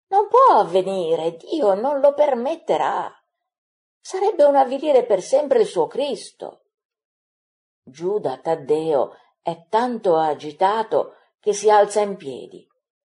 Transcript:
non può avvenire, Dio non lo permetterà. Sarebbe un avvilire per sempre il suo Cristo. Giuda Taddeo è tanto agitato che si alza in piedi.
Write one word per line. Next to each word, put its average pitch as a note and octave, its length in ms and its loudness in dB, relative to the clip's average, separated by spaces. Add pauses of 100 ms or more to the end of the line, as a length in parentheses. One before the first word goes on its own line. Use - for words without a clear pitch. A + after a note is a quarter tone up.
non G4+ 200 0
può A#4 300 6
avvenire, E3 800 0
Dio D4+ 400 -2
non C4+ 240 -4
lo C#4+ 160 4
permetterà. A#3+ 1000 -2 (880)
Sarebbe F#4+ 440 0
un C#4+ 100 4
avvilire C4+ 500 2
per F#3+ 160 0
sempre C4+ 380 0
il G3+ 80 2
suo D#3+ 180 -2
Cristo. - 800 -8 (1200)
Giuda D#3 560 -6
Taddeo D3+ 760 -2 (240)
è - 300 -10
tanto A3 480 0
agitato D#3 1000 -2 (220)
che G#3 140 -2
si G3+ 160 0
alza G#3 320 4
in G3+ 160 -4
piedi. B2 500 -16 (540)